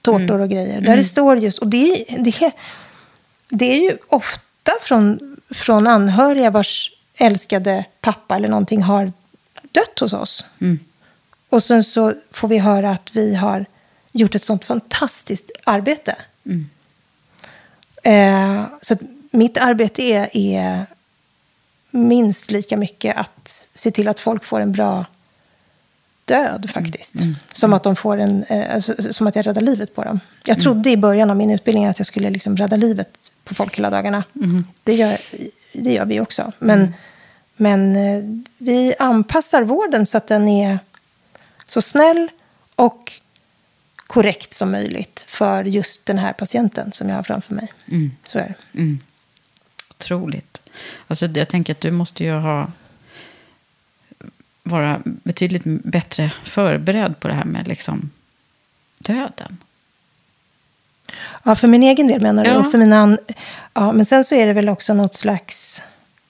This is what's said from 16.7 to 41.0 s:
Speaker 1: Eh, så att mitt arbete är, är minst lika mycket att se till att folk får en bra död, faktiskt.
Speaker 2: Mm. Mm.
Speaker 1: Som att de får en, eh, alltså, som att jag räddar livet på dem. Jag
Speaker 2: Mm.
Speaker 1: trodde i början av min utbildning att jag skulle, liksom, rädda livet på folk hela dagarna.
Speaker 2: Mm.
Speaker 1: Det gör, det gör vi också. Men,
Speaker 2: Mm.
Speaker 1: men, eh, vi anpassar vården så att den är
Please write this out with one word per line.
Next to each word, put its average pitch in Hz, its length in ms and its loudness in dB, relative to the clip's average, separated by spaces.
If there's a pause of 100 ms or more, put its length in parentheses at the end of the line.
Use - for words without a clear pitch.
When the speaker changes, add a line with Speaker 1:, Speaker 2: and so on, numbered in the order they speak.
Speaker 1:
Eh, 196 640 4 (160)
så - 120 -2
att 190 60 -2 (320)
mitt 233 260 4
arbete 240 460 0
är, 208 340 0
är 190 480 -2 (1080)
minst 233 600 2
lika 208 260 -4
mycket 208 400 -4
att - 560 -12
se - 180 -2
till 208 160 -2
att 208 120 -2
folk 226 240 -4
får 220 160 -4
en 208 120 -2
bra 190 340 -2 (1200)
död, 247 480 -2
faktiskt. - 420 -8
Speaker 2:
Mm. 175 120 -2
Mm. 156 80 -4 (160)
Speaker 1:
Som 214 220 2
att 190 100 0
de 196 120 0
får 208 220 -4
en, 202 260 0
eh, - 320 -4
alltså, 214 380 -4
som 214 140 0
att 202 80 -2
jag 214 120 0
räddar 208 140 -2
livet 220 340 -2
på - 80 -6
dem. 208 160 -4 (240)
Jag - 140 0
Speaker 2:
Mm. - 60 -2
Speaker 1:
trodde 220 280 2
i 233 60 4
början 208 320 4
av 202 80 0
min 214 140 2
utbildning 208 340 0
att 196 140 -2
jag 196 80 -4
skulle, 202 220 -4
liksom, 196 280 -4
rädda 202 180 0
livet 208 560 -2 (120)
på - 120 -14
folk - 220 -6
hela 208 120 -2
dagarna. 202 340 -2 (120)
Speaker 2:
Mm. 180 300 0 (180)
Speaker 1:
Det 220 100 2
gör, 214 240 2 (560)
det 247 200 -2
gör 202 120 -2
vi 214 140 -2
också. - 400 -6
Men, 214 200 4
Speaker 2:
Mm. 185 140 2 (640)
Speaker 1:
men, 196 400 2
eh, 208 480 -4 (140)
vi 247 420 0
anpassar 240 640 2
vården 269 420 0
så - 120 -2
att 214 100 -2
den 208 200 2
är 202 320 2 (840)